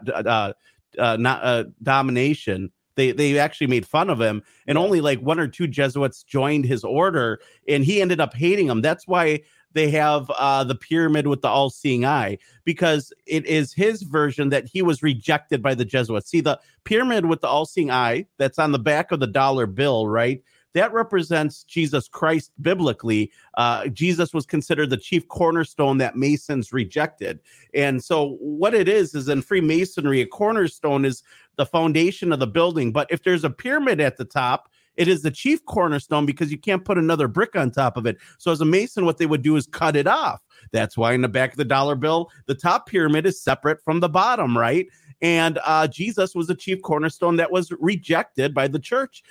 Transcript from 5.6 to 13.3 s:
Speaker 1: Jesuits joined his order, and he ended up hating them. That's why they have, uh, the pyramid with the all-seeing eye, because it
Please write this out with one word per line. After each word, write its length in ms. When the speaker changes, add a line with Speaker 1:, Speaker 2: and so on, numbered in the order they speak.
Speaker 1:
Jesuits 560
joined 400
his 220
order, 560
and 160
he 180
ended 200
up 120
hating 340
them. 140
That's 240
why 360
they 180
have, 380
uh, 340
the 120
pyramid 520
with 140
the 80
all-seeing 560
eye, 320
because 480
it 200